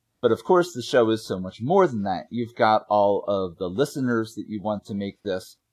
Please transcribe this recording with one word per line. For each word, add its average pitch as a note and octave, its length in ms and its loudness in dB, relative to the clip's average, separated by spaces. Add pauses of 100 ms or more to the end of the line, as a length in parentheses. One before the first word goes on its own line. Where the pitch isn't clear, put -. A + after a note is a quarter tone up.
(220)
But A#2 100 4
of - 120 0
course, F3 300 4
the B2 80 -8
show A#2 300 2
is A2 140 -2
so F#2+ 140 -6
much F#2 220 -12
more F3+ 260 4
than A2 160 -4
that. F#2 280 -4
You've A#2 240 -8
got A2 340 2
all G2+ 380 2
of F#2+ 300 -2
the F2+ 120 -6
listeners A#2+ 640 -2
that - 140 -12
you G#2 120 -8
want G#2 240 -4
to - 100 -8
make G2+ 280 -8
this F#2 340 -6 (160)